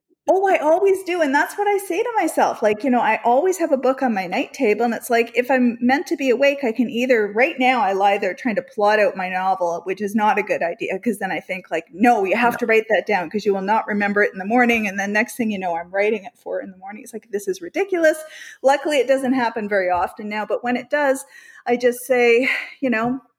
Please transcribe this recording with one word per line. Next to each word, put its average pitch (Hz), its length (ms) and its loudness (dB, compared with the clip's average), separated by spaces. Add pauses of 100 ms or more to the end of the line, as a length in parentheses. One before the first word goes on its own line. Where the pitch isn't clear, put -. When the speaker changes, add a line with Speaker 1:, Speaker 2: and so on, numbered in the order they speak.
(260)
Speaker 1:
Oh, 381 220 2
I 349 80 2
always 370 480 2
do. 349 160 -4
And 277 140 2
that's 330 240 0
what 403 100 0
I 403 80 2
say 381 260 -4
to 480 140 -4
myself. 302 460 0
Like, 208 200 0
you 285 60 -2
know, 247 120 2
I 214 240 0
always 294 340 2
have 320 140 0
a 269 40 4
book 269 260 0
on 233 120 0
my 185 120 -4
night 196 280 -6
table. 220 320 0
And 226 80 -2
it's - 160 -10
like, 233 240 2
if 247 160 0
I'm 247 320 2
meant 269 240 2
to 330 100 -4
be 269 140 0
awake, 277 340 2
I 226 80 0
can 226 160 0
either, 233 420 2
right 262 280 0
now, 254 240 2
I 196 100 2
lie 202 240 2
there 196 160 -2
trying 220 220 -4
to - 80 0
plot 214 380 2
out 190 180 2
my 185 100 -6
novel, 185 560 -2
which 190 160 -6
is 208 140 -4
not 214 240 2
a 196 40 0
good 180 200 -2
idea. 175 360 -4
'Cause 196 200 -2
then 185 120 -6
I 170 100 -6
think, 185 300 -12
like, 165 220 -4
"No, 208 320 4
you 190 120 2
have 233 180 2
Speaker 2:
No. - 40 -8
Speaker 1:
to 233 80 -4
write 220 220 4
that 180 180 2
down 180 220 -2
'cause 208 160 -6
you 208 80 2
will 190 80 -2
not 208 260 0
remember 208 360 0
it 202 100 2
in 196 60 -14
the 185 80 -10
morning." 233 420 2
And 190 100 -6
then 202 140 -4
next 214 240 -2
thing 220 140 -2
you 202 80 -4
know, 175 180 -4
I'm 175 140 -10
writing 202 340 0
at - 140 -20
four 185 240 -8
in 202 80 -14
the 185 80 -20
morning. 202 240 -18
It's - 100 -18
like, - 180 -16
"This 202 160 -6
is 185 140 -4
ridiculous." 330 560 0 (460)
Luckily, 285 380 2
it 240 80 0
doesn't 269 260 2
happen 226 340 -2
very 190 220 0
often 190 400 -2
now. 208 160 -4
But - 180 -4
when 247 140 -2
it 247 100 -10
does, 269 380 0 (400)
I - 100 2
just 247 300 0
say, 247 420 4 (320)
you 269 80 0
know 240 320 0 (180)